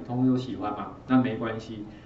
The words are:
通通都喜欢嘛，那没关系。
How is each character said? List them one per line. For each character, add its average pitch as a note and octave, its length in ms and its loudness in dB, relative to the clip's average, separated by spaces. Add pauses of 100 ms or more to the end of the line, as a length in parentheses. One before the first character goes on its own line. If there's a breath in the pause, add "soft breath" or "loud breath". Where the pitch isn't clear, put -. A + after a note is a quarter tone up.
通 B2 80 -4
通 B2+ 120 4
都 B2+ 100 6
喜 A2 180 -4
欢 - 160 -4
嘛， - 220 -8 (140)
那 C3 140 8
没 A2 140 2
关 A2+ 240 -4
系。 G#2+ 240 -10 (220 loud breath)